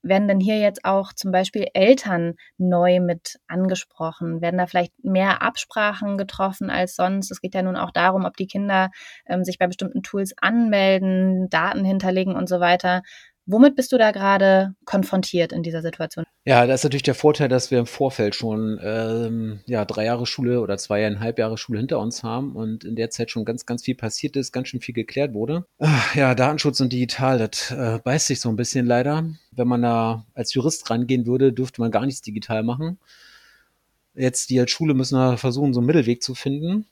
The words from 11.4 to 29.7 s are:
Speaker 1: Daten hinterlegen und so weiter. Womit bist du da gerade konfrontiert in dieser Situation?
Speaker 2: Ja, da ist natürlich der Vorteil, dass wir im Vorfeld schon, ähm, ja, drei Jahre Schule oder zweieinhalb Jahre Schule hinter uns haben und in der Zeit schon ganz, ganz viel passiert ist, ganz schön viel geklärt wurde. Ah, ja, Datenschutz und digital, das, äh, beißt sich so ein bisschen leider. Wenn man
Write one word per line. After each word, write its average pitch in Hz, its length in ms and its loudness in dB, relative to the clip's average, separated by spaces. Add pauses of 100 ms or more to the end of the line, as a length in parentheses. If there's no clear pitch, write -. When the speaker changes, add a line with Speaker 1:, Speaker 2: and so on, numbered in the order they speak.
Speaker 1:
Daten 190 380 0
hinterlegen 190 500 0
und 180 140 -4
so 180 100 0
weiter. 180 420 2 (440)
Womit 254 300 6
bist 254 160 -2
du 254 60 2
da 220 120 6
gerade 196 640 4 (120)
konfrontiert 185 680 0
in 170 100 -4
dieser 165 200 -6
Situation? 165 420 -6 (220)
Speaker 2:
Ja, 120 200 6
da 131 60 2
ist 127 100 2
natürlich 139 200 0
der 131 120 2
Vorteil, 147 340 2
dass 127 220 0
wir 127 80 4
im 120 60 2
Vorfeld 120 500 -2
schon, 110 480 -4
ähm, 113 840 -4
ja, 113 180 -2
drei 107 220 -2
Jahre 117 180 0
Schule 123 380 0
oder 101 160 -2
zweieinhalb 107 600 -2
Jahre 110 200 -2
Schule 110 200 -6
hinter 135 200 -2
uns 113 240 -6
haben 120 340 -6
und 110 280 -6
in 110 120 -8
der 113 140 -4
Zeit - 200 -6
schon 110 140 -4
ganz, 113 220 -6
ganz 120 180 -6
viel 127 120 -2
passiert - 400 -6
ist, 131 160 -4
ganz 131 160 -6
schön 123 120 -8
viel 120 140 -12
geklärt 131 400 -4
wurde. 139 320 -4 (120)
Ah, 143 260 2 (100)
ja, 131 200 4
Datenschutz 143 460 2
und 127 140 2
digital, 127 440 0
das, - 320 -4
äh, 120 320 -2
beißt 139 260 0
sich 127 120 -2
so 120 80 -2
ein 110 80 0
bisschen 120 300 0
leider. 143 400 2 (260)
Wenn 123 160 0
man 120 140 2